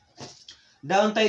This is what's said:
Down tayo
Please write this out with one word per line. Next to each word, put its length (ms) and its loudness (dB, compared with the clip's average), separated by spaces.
Down 300 2
tayo 120 2